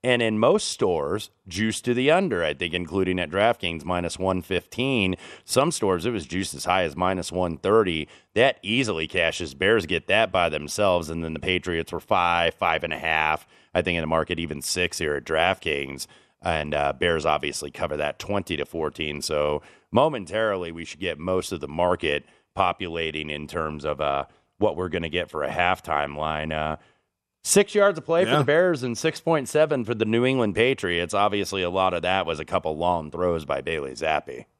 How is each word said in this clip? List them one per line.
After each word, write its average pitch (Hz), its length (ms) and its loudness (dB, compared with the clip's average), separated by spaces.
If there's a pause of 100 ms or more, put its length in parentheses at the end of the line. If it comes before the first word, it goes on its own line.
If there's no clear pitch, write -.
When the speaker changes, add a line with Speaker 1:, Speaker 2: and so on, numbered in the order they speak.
Speaker 1:
And 123 160 4
in 110 160 2
most 156 300 4
stores, 90 600 -2 (180)
juice 104 320 -2
to 123 140 0
the 131 180 4
under, 160 320 2
I 78 100 0
think, 80 200 -4
including 90 480 0
at 80 100 -4
DraftKings, 90 540 0
minus 87 340 -2
one 92 220 0
fifteen. 98 760 -2 (300)
Some 147 260 2
stores, 92 340 0
it 120 60 0
was 92 140 -4
juice 92 280 -4
as 69 120 -10
high 90 180 2
as 76 140 -2
minus 90 340 -2
one 87 260 -2
thirty. 92 520 2 (240)
That 120 300 4
easily 101 440 -2
cashes. 82 460 0
Bears 92 320 4
get 82 220 -4
that 104 220 4
by 87 200 2
themselves. 80 600 0
And 82 140 -4
then 80 100 -6
the 78 60 -8
Patriots 87 540 -2
were 82 80 -6
five, 85 540 2
five 82 280 0
and 82 80 -4
a 76 80 -6
half. 78 480 0 (260)
I 90 80 2
think 87 140 0
in 82 60 0
the 78 60 -4
market, 80 320 0
even 76 220 -6
six 90 360 -2
here 76 180 -2
at 69 80 -6
DraftKings. 78 800 -2 (360)
And, 78 320 -2
uh, 73 180 0
Bears 80 340 0
obviously 73 460 -2
cover 76 240 -4
that 73 240 -4
twenty 98 380 -4
to 69 80 -2
fourteen. 76 560 -6
So 73 400 0 (280)
momentarily, 104 840 0
we 85 100 -10
should 76 160 -14
get 85 180 -4
most 90 360 -2
of 78 80 -6
the 73 80 -8
market 82 560 2 (300)
populating 82 760 -2
in 76 180 -8
terms 76 380 -6
of, 73 160 -2
uh, 69 240 0 (320)
what 95 180 2
we're 90 140 -4
gonna 85 180 -4
get 82 220 -4
for 78 140 -4
a 69 60 -2
halftime 80 680 0
line. 78 340 -4
Uh, 78 240 -2 (680)
six - 320 2
yards 202 220 4
of 151 80 -12
play 165 200 2
for 117 60 0
Speaker 2:
Yeah. 143 80 4
Speaker 1:
the 143 40 2
Bears 156 400 4
and 120 140 -4
six - 220 -2
point 156 300 0
seven 151 340 2
for 110 100 -2
the 110 120 0
New 117 200 2
England 120 300 2
Patriots. 90 580 2
Obviously, 101 480 2
a 87 80 0
lot 92 240 2
of 85 80 -2
that 92 240 2
was 78 140 -4
a 78 60 -8
couple 80 320 -2
long 82 340 0
throws 85 340 0
by 69 160 -2
Bailey 69 340 -4
Zappi. 76 500 -2 (140)